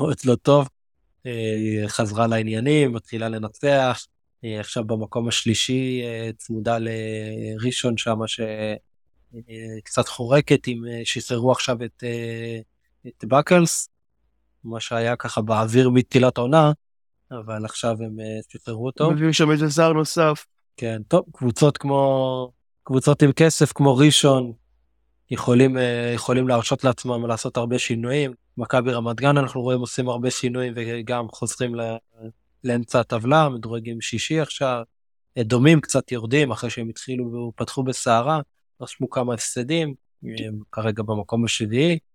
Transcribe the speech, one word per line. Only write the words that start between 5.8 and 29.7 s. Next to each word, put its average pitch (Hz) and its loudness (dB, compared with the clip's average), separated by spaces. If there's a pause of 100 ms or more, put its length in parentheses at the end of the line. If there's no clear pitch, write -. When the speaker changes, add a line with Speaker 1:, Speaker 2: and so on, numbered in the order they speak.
Speaker 1:
אה, 113 -8
צמודה 113 -4
לראשון 110 -4
שמה 110 -2
ש-, - -8
אה, 110 -10
קצת - -2
חורקת, 131 0
אם, 117 -6
אה, 117 -8
שחררו 123 0
עכשיו 120 -2
את, - -14
אה, 117 -8 (460)
את - -18
בקלס, 151 4 (760)
מה 113 -10
שהיה 117 -2
ככה - -4
באוויר 113 4
מתחילת 123 4
עונה, 147 6 (580)
אבל 110 -8
עכשיו 113 -2
הם, 110 -10
אה, 110 -8 (100)
שחררו 117 -10
אותו. 151 0
Speaker 2:
מביאים 156 2
שם 156 4
איזה 156 2
זר 160 2
נוסף. 156 0 (300)
Speaker 1:
כן, 113 -6
טוב, 180 4
קבוצות 135 2
כמו, 135 0 (320)
קבוצות 135 4
עם 143 8
כסף 160 4
כמו 139 4
ראשון, 135 6 (800)
יכולים, 131 4
אה, 120 0
יכולים 127 0
להרשות 123 0
לעצמם 120 -2
לעשות 113 -4
הרבה 120 -2
שינויים. 127 -2 (260)
מכבי 123 0
רמת 117 -4
גן, 143 4
אנחנו 131 -2
רואים, 127 0